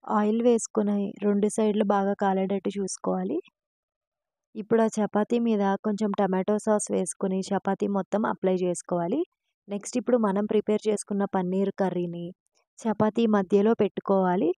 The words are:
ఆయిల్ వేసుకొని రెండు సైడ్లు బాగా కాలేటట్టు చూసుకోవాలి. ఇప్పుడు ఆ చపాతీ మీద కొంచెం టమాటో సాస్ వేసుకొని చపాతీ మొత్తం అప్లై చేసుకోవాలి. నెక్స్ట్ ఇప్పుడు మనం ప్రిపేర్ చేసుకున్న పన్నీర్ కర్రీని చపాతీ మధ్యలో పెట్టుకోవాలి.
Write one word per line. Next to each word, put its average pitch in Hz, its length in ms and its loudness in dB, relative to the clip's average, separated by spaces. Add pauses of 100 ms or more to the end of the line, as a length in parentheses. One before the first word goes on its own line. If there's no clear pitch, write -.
ఆయిల్ 214 380 0
వేసుకొని 208 600 0 (140)
రెండు 202 300 0
సైడ్లు 214 360 0
బాగా 202 300 0
కాలేటట్టు 190 560 -2
చూసుకోవాలి. 190 680 -4 (1160)
ఇప్పుడు 220 280 0
ఆ 220 60 2
చపాతీ 208 500 0
మీద 220 260 0 (180)
కొంచెం 214 340 -2
టమాటో 190 420 0
సాస్ 208 320 0
వేసుకొని 190 500 -2
చపాతీ 196 480 -2
మొత్తం 202 380 -2
అప్లై 185 300 0
చేసుకోవాలి. 180 640 -2 (480)
నెక్స్ట్ 202 300 -8
ఇప్పుడు 247 200 0
మనం 208 280 4
ప్రిపేర్ 214 400 2
చేసుకున్న 202 380 -2
పన్నీర్ 190 540 0
కర్రీని 175 480 -2 (520)
చపాతీ 214 480 0
మధ్యలో 208 480 4
పెట్టుకోవాలి. 196 840 0